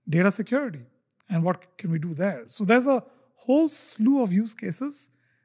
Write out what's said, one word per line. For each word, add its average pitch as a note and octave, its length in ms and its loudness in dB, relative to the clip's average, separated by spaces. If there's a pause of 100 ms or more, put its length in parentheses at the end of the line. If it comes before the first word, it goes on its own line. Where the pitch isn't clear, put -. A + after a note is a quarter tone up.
data F3 240 4
security A3 520 -4 (460)
and E3 140 0
what - 340 -4
can E3+ 140 -4
we E3 80 -2
do E3+ 120 -6
there? D#3+ 360 -4
So - 160 -6
there's B3 240 4
a C4 160 2 (320)
whole D4+ 320 2
slew C4 560 0
of F#3+ 80 0
use G#3+ 240 0
cases B3+ 540 -8 (340)